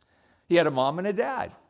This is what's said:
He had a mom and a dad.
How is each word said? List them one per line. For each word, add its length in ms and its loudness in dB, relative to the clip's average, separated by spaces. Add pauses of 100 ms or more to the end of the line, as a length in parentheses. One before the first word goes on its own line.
(460)
He 80 0
had 120 6
a 40 2
mom 280 0
and 100 -4
a 40 -2
dad. 400 -6 (180)